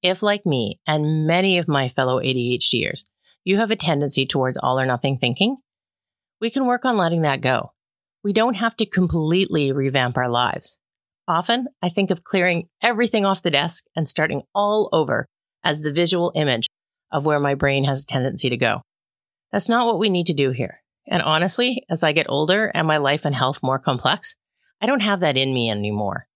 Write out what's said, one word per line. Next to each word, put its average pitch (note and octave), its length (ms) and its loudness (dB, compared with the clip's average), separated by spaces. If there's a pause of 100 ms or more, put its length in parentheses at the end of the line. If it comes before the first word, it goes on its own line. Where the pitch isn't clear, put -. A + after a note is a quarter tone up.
If, F3+ 180 0
like G#3 240 0
me A#2+ 400 -2
and D#3 400 0
many F3+ 320 2
of E3+ 100 -2
my C#3 220 0
fellow B2+ 300 0
A B2+ 140 0
D B2 200 -2
H B2 160 -2
D A#2 180 0
ers, - 180 -8 (380)
you F#3+ 140 2
have A3 140 0
a A3+ 40 0
tendency C#3+ 520 0
towards B2+ 300 -2
all B2+ 220 0
or C3 60 0
nothing C3 320 0
thinking, F#3+ 400 0 (800)
we A3 120 -4
can C4+ 160 -2
work B3 180 0
on A#3+ 120 2
letting E3+ 260 2
that C#3 180 0
go. B2+ 320 -2 (500)
We G3+ 100 -2
don't A3 220 2
have A3+ 220 -2
to A3 80 0
completely E3+ 840 0
revamp C3 460 0
our B2 120 0
lives. - 480 -2 (500)
Often, A#3 400 0 (140)
I F3+ 80 0
think F#3+ 220 0
of F3 120 -2
clearing F3 440 0 (140)
everything A3+ 440 2
off F#3+ 160 2
the E3+ 100 0
desk D3 340 0 (100)
and D#3+ 120 0
starting D#3 360 -2 (100)
all G#3 380 2
over C3+ 360 0 (360)
as D3+ 180 -2
the D3+ 120 -2
visual E3+ 420 2
image C3+ 320 0 (440)
of C#3+ 140 -2
where D3+ 140 2
my C#3+ 160 0
brain C#3 300 0
has C#3 180 0
a - 40 -8
tendency C3 420 -2
to A#2+ 80 -2
go. A#2 240 0 (680)
That's G#3 180 0
not A#3 160 2
what A3 140 0
we G#3+ 100 2
need F3+ 180 2
to F3 60 0
do C#3 180 2
here. A#2+ 300 -6 (280)
And E3+ 140 0
honestly, F#3 680 0
as E3 140 0
I D#3 100 2
get D#3 160 0
older F3+ 440 0
and D#3+ 140 0
my D#3 100 2
life C#3+ 280 0
and C#3+ 100 0
health C3 260 -2
more C3+ 180 -2
complex, - 560 -2 (440)
I G#3 60 -4
don't C4 160 0
have G3+ 200 0
that D3+ 140 2
in C3+ 180 2
me A#2 160 0
anymore. G#2 680 -4